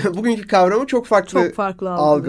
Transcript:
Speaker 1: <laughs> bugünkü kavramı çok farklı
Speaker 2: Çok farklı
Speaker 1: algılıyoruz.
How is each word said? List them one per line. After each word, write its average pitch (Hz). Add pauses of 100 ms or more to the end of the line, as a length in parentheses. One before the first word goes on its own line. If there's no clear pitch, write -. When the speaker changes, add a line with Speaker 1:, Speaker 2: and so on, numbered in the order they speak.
Speaker 1:
<laughs> 180
bugünkü 220
kavramı 202
çok 247
farklı 196 (180)
Speaker 2:
Çok -
farklı 185
Speaker 1:
algılıyoruz. 151